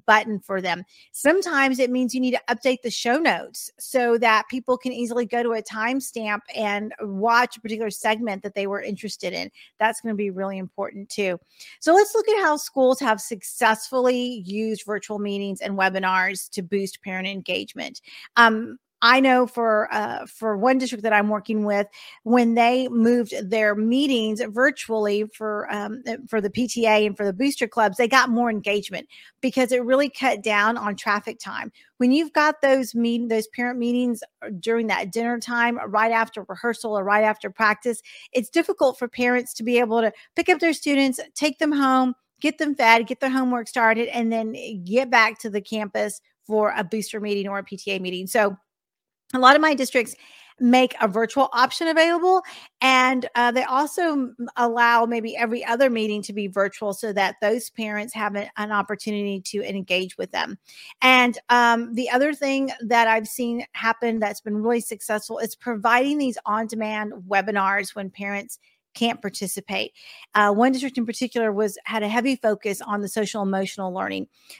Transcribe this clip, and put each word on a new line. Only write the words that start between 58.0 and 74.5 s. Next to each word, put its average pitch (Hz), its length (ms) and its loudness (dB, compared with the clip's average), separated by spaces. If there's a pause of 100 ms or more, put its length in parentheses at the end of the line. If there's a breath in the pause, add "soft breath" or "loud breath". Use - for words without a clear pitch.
have 208 220 -4
a, 202 200 -8
an 208 140 -6
opportunity 202 720 -4
to 202 280 -8
engage 185 480 -4
with 190 140 -8
them. 190 280 -6 (440 loud breath)
And, 254 340 4 (120)
um, 233 460 4
the 240 140 -2
other 277 260 2
thing 269 360 -2 (120)
that 233 260 4
I've 220 180 0
seen 240 460 -6
happen 226 480 -2
that's 208 200 -4
been 214 220 -4
really 233 180 0
successful 214 580 -8
is 226 180 -6
providing 240 640 0
these 262 280 -2
on-demand 214 680 -4 (140)
webinars 196 680 0
when 196 140 -10
parents 202 500 -10 (340)
can't 233 260 -2
participate. 196 720 -8 (440 loud breath)
Uh, 208 160 6
one 240 180 4
district 262 280 -4
in 233 60 0
particular 226 460 -2
was, 202 340 -2
had 214 200 -4
a 208 40 -2
heavy 240 280 0
focus 208 440 -2
on 208 200 -4
the 202 80 -4
social 208 340 -4
emotional 190 500 -2
learning. - 360 -6 (320 loud breath)